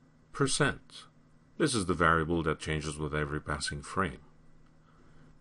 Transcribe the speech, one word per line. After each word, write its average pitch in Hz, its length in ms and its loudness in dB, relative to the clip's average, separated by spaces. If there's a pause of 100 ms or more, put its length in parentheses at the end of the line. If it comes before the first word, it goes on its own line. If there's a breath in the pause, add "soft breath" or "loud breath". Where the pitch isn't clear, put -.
(320)
Percent. - 720 0 (540)
This 147 160 2
is 101 120 0
the 87 80 2
variable 82 500 4
that 76 160 0
changes 76 380 -4
with 76 180 -4
every 76 240 -2
passing 73 420 -6
frame. 85 380 -4 (1200 soft breath)